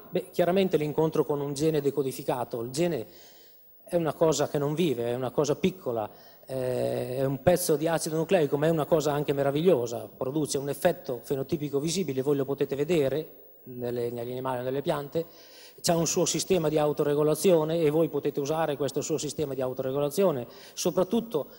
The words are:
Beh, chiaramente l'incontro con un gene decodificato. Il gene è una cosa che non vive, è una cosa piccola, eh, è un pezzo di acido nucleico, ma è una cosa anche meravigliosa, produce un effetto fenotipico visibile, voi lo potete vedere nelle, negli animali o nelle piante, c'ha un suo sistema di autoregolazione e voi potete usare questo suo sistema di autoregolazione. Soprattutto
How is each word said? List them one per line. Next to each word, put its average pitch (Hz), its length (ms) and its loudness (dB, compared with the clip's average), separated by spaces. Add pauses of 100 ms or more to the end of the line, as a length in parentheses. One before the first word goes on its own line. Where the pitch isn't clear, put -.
(100)
Beh, 180 180 -4
chiaramente 180 480 2
l'incontro 151 480 2
con 143 160 -2
un 143 140 -4
gene 151 260 2
decodificato. 135 800 -2
Il 120 100 -6
gene 143 360 -2 (760)
è - 140 -4
una 160 160 2
cosa 147 340 2
che - 120 -4
non 143 160 0
vive, 135 320 0
è 120 80 -2
una 123 160 -4
cosa 147 260 0
piccola, 120 520 -2 (380)
eh, 127 720 -2
è 135 80 0
un 135 180 -2
pezzo 170 320 4
di 156 140 -2
acido 160 280 -2
nucleico, 156 400 2
ma 147 100 2
è 165 40 4
una 156 160 2
cosa 151 260 2
anche 147 200 0
meravigliosa, 139 840 2
produce 143 420 -2
un 139 100 -4
effetto 139 540 0
fenotipico 139 580 -2
visibile, 151 420 -2
voi 143 140 2
lo 135 80 0
potete 139 320 -2
vedere 147 540 0 (340)
nelle, 123 460 -4
negli 120 200 -8
animali 127 300 -4
o - 20 -8
nelle 131 180 -4
piante, 147 460 -4 (540)
c'ha 170 160 2
un 165 100 2
suo 175 180 2
sistema 160 440 0
di 151 100 2
autoregolazione 151 1040 2
e 151 100 4
voi 156 180 4
potete 143 300 -2
usare 151 380 -2
questo 139 240 -2
suo 147 180 -2
sistema 139 360 -4
di 131 60 -6
autoregolazione. 131 840 0 (280)
Soprattutto 180 760 -2 (100)